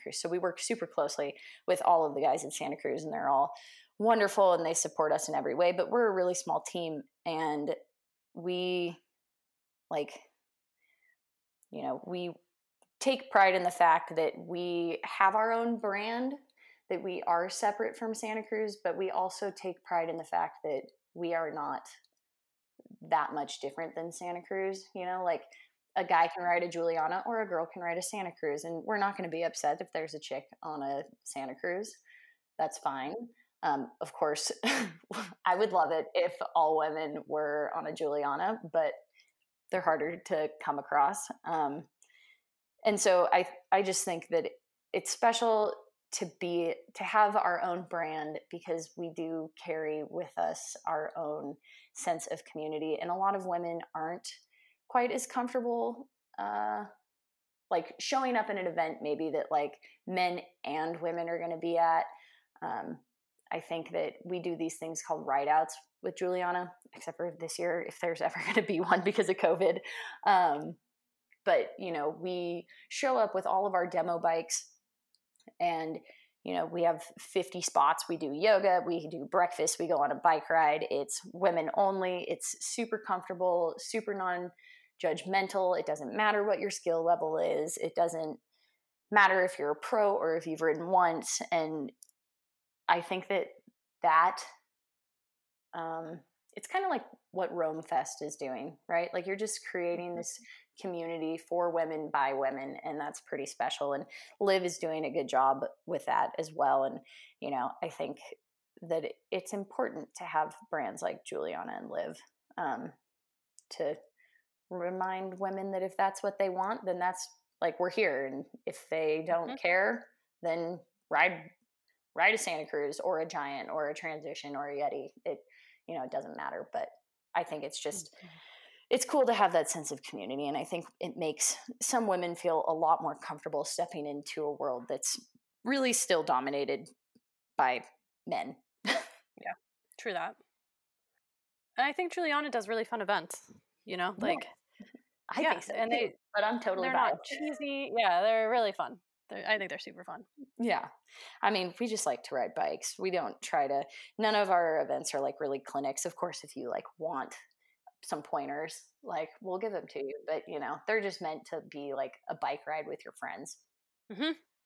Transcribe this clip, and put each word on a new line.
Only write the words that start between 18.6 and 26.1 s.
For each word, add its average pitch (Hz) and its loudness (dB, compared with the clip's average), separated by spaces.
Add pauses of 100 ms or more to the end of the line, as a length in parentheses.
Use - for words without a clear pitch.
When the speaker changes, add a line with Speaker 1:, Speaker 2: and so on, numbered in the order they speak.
Speaker 1:
but 165 0
we 190 0
also 190 -2
take 180 -8
pride 170 0
in 165 -4
the 160 -6
fact 160 -2
that 147 -2 (320)
we 170 -2
are 165 -2
not 143 -4 (1300)
that 156 2
much - -4
different 160 -8
than 165 -6
Santa 175 -8
Cruz. 190 -4
You 185 -6
know, 185 -4
like, 170 0 (560)
a 185 0
guy 175 6